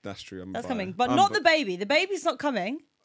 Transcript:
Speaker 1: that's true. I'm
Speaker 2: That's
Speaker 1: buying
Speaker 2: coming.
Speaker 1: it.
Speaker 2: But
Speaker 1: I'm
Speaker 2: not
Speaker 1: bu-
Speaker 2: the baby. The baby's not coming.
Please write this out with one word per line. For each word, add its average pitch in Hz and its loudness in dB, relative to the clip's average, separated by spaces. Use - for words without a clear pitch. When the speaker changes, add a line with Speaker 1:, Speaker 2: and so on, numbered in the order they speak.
Speaker 1:
that's 98 -12
true. 92 -12
I'm 92 -12
Speaker 2:
That's - -6
Speaker 1:
buying - -10
Speaker 2:
coming. 202 -4
Speaker 1:
it. 175 -12
Speaker 2:
But 247 2
Speaker 1:
I'm 277 4
Speaker 2:
not 392 6
Speaker 1:
bu- 427 -4
Speaker 2:
the 381 2
baby. 294 4
The 190 -4
baby's 339 0
not 285 -2
coming. 254 -2